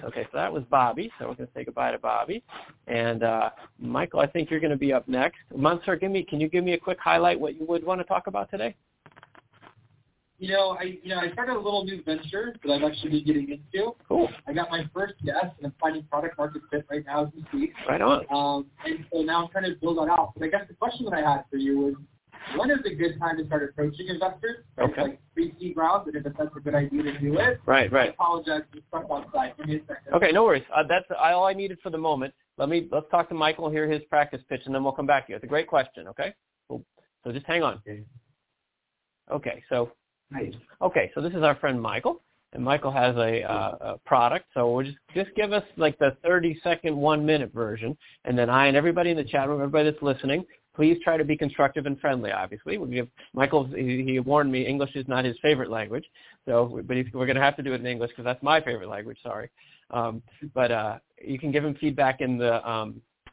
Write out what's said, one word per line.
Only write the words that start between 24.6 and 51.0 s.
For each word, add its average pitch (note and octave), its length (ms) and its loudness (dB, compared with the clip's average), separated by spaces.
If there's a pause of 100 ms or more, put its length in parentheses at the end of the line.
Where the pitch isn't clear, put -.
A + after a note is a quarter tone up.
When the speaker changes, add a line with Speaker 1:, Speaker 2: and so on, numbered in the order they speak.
Speaker 2:
Right? - 140 2
Speaker 1:
Okay. - 120 -4
Speaker 2:
Like C#4 180 -4 (140)
pre-seed - 420 -4
rounds, G3 300 2
and D4+ 80 -8
if C#3+ 80 -6
that's D3+ 340 -6
a C#3+ 40 -12
good D3 160 -2
idea C#3+ 260 0
to C#3+ 160 -4
do C#3+ 180 0
it. B3 300 4
Speaker 1:
Right, B2+ 240 6
right. B2+ 200 4
Speaker 2:
I - 20 -16
apologize. D#3+ 500 0 (100)
Just D3 140 -20
stuck D4+ 240 -8
outside. C#4+ 480 -4
Give C#4+ 80 -10
me B3 80 -2
a - 60 -4
second. - 340 -8
Speaker 1:
Okay, E3+ 160 6
no G3+ 140 6
worries. D3+ 180 4 (100)
Uh, D#3 160 4
that's F3+ 160 2 (160)
all F3 260 4
I G3 60 2
needed F#3+ 300 -6
for F#3+ 80 -8
the D#3+ 80 -4
moment. D3+ 340 -2 (260)
Let C#3 100 0
me, E3 240 0
let's D#3 180 -2
talk E3+ 200 2
to F3 40 -6
Michael, D#3 360 0
hear D#3 200 0
his D3+ 180 0
practice D3 400 2
pitch, C3 180 -6
and C3+ 80 -4
then C3+ 100 0
we'll C3+ 80 2
come C#3+ 120 -4
back C#3 220 4
to - 60 -10
you. G2+ 40 -8
It's G#2+ 80 -10
a B2 40 -12
great D#3 180 0
question, B2+ 400 -2
okay? D3+ 260 -8 (360)
Cool. B2 160 -10 (400)
So A#2+ 80 -8
just C#3 120 -8
hang E3 200 2
on. G#2+ 200 -2
Speaker 3:
Okay. G#2 200 -14 (1300)
Speaker 1:
Okay, C3 360 -8
so A#2+ 220 0 (400)
Speaker 3:
Hi. A#2 200 -8 (320)
Speaker 1:
Okay, F3+ 320 2
so C#3+ 80 -4
this E3+ 100 -4
is F3 100 -2
our D3 120 6
friend C3+ 260 -2
Michael, A2+ 400 -4 (320)
and B2+ 100 -8
Michael C#3 300 0
has B2+ 240 2
a, A2+ 340 0
uh, G#2 300 -4
a - 240 -8
product. C3 480 4
So A#2+ 180 2
we'll B2+ 140 0
just, C#3+ 140 -12 (160)
just G3 200 -2
give G#3 200 0
us, G3+ 80 2 (160)
like, D#3 200 2
the C#3 240 2
thirty-second, E3 720 2
one-minute D3+ 600 2
version, A2+ 420 -4 (300)
and B2 100 2
then A#2+ 140 4
I C3+ 160 8
and C#3 100 6
everybody E3+ 340 4
in E3 60 2
the D3 80 -2
chat C3+ 240 0
room, C#3+ 140 0
everybody D3+ 280 4
that's D3+ 120 -8
listening, C#3 420 0 (320)
please D#3+ 260 6